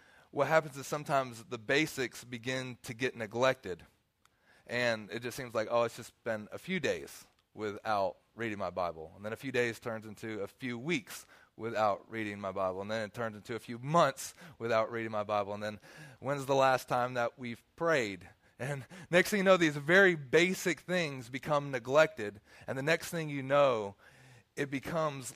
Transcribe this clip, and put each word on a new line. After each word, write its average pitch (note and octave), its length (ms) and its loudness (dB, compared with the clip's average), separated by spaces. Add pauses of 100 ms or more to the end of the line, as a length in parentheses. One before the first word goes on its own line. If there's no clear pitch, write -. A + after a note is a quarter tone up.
(300)
what C3+ 160 2
happens D#3 320 2
is C3 80 -12
sometimes C3+ 640 -2
the A#2+ 80 -6
basics C#3+ 680 0
begin B2 600 -8
to B2 100 -10
get B2 200 -2
neglected, A#2 680 0 (840)
and A#2 440 -2
it A2+ 120 -6
just A#2+ 140 -6
seems A#2+ 180 -10
like, A2 160 0
"Oh, A#2+ 120 4
it's A#2 140 -2
just - 180 -16 (100)
been G#2+ 260 -4
a G2+ 80 -12
few F#3 220 -4
days F#2 460 -4 (260)
without G2+ 640 -2 (180)
reading A2 220 -6
my F#2+ 140 -4
Bible." E2+ 460 -6
And G2 60 -20
then G#2+ 120 -8
a - 20 -12
few C3+ 160 -10
days A#2+ 260 0
turns A2+ 280 -8
into A2 340 -10
a G2 60 -4
few A#2+ 320 -10
weeks C#3 480 -6 (300)
without G#2+ 520 0
reading G#2 300 -6
my G2 140 -6
Bible. F#2+ 300 -2
And G2+ 60 -8
then A2 140 -4
it G2+ 100 -8
turns A2+ 220 -6
into G#2+ 220 -10
a - 20 -6
few A#2 220 -12
months C#3+ 520 2 (280)
without A2+ 320 2
reading A2+ 180 -4
my G#2+ 140 -2
Bible. G#2 300 -2
And G2+ 60 -8
then, G#2 200 -8 (400)
"When's C#3 260 -4
the C3+ 80 2
last C3 320 6
time B2+ 280 0
that A#2 220 0
we've A#2+ 240 -10 (140)
prayed?" A#2+ 540 0 (320)
And C3+ 240 -6 (260)
next F3+ 200 6
thing G#3 80 2
you F#3+ 60 2
know, F#3+ 120 10
these D#3 200 4
very F3 380 8
basic D#3+ 680 2
things C#3+ 460 -2
become C#3+ 440 -2
neglected. B2 680 2 (280)
And B2+ 100 -4
the C3 40 -4
next D#3+ 260 0
thing E3 200 -4
you C#3+ 140 -4
know, C3 540 2 (580)
it C#3+ 160 -4
becomes D3 640 -4